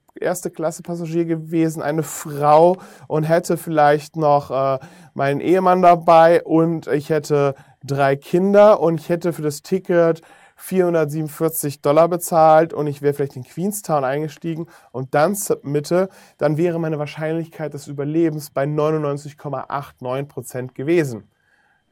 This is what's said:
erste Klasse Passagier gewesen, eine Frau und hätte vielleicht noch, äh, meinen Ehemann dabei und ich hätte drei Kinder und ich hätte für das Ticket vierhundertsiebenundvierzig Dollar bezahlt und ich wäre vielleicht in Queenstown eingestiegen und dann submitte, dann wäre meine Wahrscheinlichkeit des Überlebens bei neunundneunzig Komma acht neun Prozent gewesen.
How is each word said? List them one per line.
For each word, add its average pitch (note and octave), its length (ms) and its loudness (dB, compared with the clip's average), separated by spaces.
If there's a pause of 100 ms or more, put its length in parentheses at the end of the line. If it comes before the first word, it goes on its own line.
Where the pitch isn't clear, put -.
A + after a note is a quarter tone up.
(200)
erste - 320 -6
Klasse E3 320 -8
Passagier E3+ 420 -4
gewesen, D#3+ 560 -4
eine D3+ 220 -2
Frau D3+ 760 2 (300)
und D3+ 160 -2
hätte E3+ 340 0
vielleicht D3+ 580 0
noch, D3 360 0
äh, C3+ 280 -2 (360)
meinen C#3 240 -2
Ehemann F#3 420 2
dabei E3+ 640 6
und E3 440 0
ich D3 220 -2
hätte C#3+ 460 0 (280)
drei C#3 320 0
Kinder G3+ 640 4
und E3 200 0
ich - 100 -12
hätte F3 240 -2
für D#3 80 -10
das D3+ 220 -6
Ticket E3+ 580 0 (340)
vierhundertsiebenundvierzig D#3+ 1300 -2
Dollar D#3 260 4
bezahlt E3 680 4
und D3 120 -4
ich C#3+ 160 -8
wäre C#3+ 140 0
vielleicht C#3+ 200 -6
in B2+ 80 -14
Queenstown E3 640 -4
eingestiegen D#3 640 -6 (240)
und C3 240 -6
dann D#3+ 180 2
submitte, E3+ 760 -4 (280)
dann D3+ 200 0
wäre E3 220 -2
meine D#3 200 -6
Wahrscheinlichkeit D#3 760 -8
des D3 140 -16
Überlebens D3+ 640 -4
bei C#3 160 -4
neunundneunzig D3 720 -4
Komma C#3 300 -10
acht - 340 -12
neun C3 240 -6
Prozent B2+ 480 -12
gewesen. C3+ 520 -2 (640)